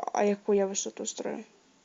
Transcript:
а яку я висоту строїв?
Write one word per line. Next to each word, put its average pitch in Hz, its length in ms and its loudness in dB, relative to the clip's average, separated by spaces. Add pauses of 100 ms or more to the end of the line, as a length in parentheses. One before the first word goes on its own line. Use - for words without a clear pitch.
(120)
а - 120 2
яку 202 300 2
я 196 120 4
висоту 208 400 -6
строїв? - 380 -6 (400)